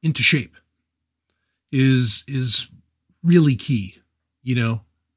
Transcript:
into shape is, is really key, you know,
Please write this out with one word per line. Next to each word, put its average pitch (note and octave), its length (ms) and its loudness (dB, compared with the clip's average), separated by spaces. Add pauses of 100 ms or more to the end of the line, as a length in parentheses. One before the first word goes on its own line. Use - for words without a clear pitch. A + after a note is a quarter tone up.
into D#3 200 -2
shape - 320 0 (1200)
is, C3 560 2
is B2+ 400 -4 (540)
really E3 340 4
key, G#2 400 -6 (460)
you B2+ 120 -4
know, A2+ 280 -2 (340)